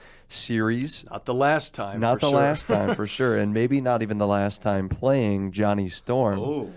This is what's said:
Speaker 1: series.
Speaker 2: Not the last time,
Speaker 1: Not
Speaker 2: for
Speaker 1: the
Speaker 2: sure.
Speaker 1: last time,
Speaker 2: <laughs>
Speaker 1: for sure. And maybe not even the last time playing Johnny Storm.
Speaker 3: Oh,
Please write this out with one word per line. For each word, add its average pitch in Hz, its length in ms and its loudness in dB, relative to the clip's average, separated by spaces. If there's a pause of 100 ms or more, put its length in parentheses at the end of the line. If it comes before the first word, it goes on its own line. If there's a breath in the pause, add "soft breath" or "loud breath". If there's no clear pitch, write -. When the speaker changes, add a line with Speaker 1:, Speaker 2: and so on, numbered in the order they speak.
(280 soft breath)
Speaker 1:
series. 117 840 -2
Speaker 2:
Not - 140 -12
the 127 80 -2
last 139 420 0
time, 104 240 -6
Speaker 1:
Not 117 220 4
Speaker 2:
for 151 60 2
Speaker 1:
the - 40 4
Speaker 2:
sure. 139 80 4
Speaker 1:
last 143 280 2
time, 208 280 2
Speaker 2:
<laughs> - 0 -
Speaker 1:
for 107 100 -4
sure. 117 320 0
And 104 160 0
maybe 123 280 2
not 123 200 2
even 107 160 -2
the 104 80 2
last 101 360 0
time 98 280 0
playing 104 640 0
Johnny 101 380 0
Storm. 117 500 0
Speaker 3:
Oh, 120 380 -4